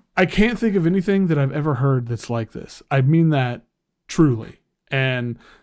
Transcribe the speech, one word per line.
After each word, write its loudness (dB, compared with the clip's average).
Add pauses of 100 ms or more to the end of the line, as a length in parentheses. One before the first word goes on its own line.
(160)
I 2
can't 2
think 0
of 2
anything 2
that 0
I've 0
ever -2
heard 0
that's -8
like -6
this. -16
I 2
mean 4
that -2 (440)
truly. 0 (300)
And -4 (220)